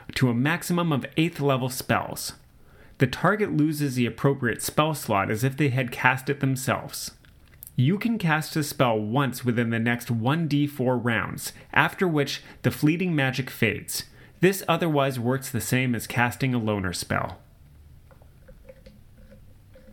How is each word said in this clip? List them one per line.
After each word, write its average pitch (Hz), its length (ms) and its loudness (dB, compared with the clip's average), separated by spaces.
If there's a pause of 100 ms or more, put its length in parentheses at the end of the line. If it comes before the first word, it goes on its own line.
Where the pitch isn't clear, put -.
(160)
to 127 140 4
a 117 40 2
maximum 165 600 0
of 127 120 -2 (120)
eighth 165 240 0
level 131 260 0
spells. - 680 -4 (680)
The 131 80 4
target 196 440 0
loses 147 440 0
the 123 100 2
appropriate 135 560 0
spell 156 320 0
slot 101 360 0
as 110 140 -2
if 135 140 0
they 147 120 2
had 123 220 -2
cast - 380 2
it 135 100 -2
themselves. - 720 -2 (640)
You 147 220 2
can 226 200 -2
cast 156 380 0
a 156 80 0
spell 123 340 0
once 120 460 -2
within 120 280 0
the 117 80 0
next 120 300 -2
one 127 380 0
D 143 200 2
four 127 300 0
rounds, 113 540 -2 (220)
after 165 340 2
which 147 340 0 (200)
the 143 100 2
fleeting 170 420 2
magic 131 360 0
fades. - 560 -2 (360)
This 196 260 4
otherwise 147 520 2
works 127 320 -2
the 113 100 -2
same 127 320 2
as 110 140 -4
casting 123 460 0
a 123 60 0
loner 101 340 -2
spell. 95 460 -4 (2500)